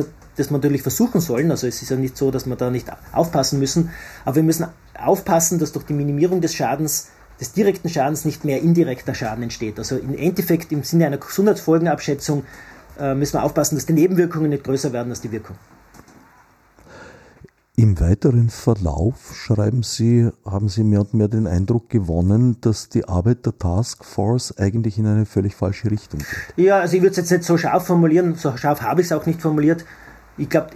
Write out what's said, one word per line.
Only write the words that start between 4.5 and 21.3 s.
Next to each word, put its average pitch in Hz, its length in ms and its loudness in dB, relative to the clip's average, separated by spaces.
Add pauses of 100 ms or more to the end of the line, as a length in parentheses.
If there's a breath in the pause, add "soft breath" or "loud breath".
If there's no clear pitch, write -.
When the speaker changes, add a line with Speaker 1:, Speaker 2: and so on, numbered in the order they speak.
Speaker 1:
aufpassen, 175 600 0
dass 151 120 -2
durch - 140 -8
die 151 80 -4
Minimierung 147 480 0
des 160 120 -2
Schadens, 147 560 -4 (300 loud breath)
des - 140 -12
direkten 190 360 0
Schadens 151 360 -2
nicht - 200 -4
mehr 135 160 -2
indirekter 160 520 2
Schaden 113 300 -6
entsteht. 110 360 -8
Also 127 180 -6
im 131 180 -6
Endeffekt, 170 560 -2
im 143 120 -2
Sinne 165 240 2
einer 139 100 -2
Gesundheitsfolgenabschätzung, 160 1300 0 (560 loud breath)
äh, 135 160 -2
müssen 139 180 -2
wir 139 100 0
aufpassen, 147 320 0
dass 131 100 -4
die 131 80 0
Nebenwirkungen 165 560 2
nicht 139 140 -2
größer 135 300 -2
werden 120 160 -6
als 117 120 -10
die 110 100 -10
Wirkung. 104 240 -10 (2250 loud breath)
Speaker 2:
Im 104 240 4
weiteren 117 520 2
Verlauf, 95 840 -2
schreiben 107 460 0
Sie, 117 480 2 (160)
haben 101 240 -2
Sie 104 140 -2
mehr 104 160 4
und 104 160 0
mehr 107 120 4
den 110 200 0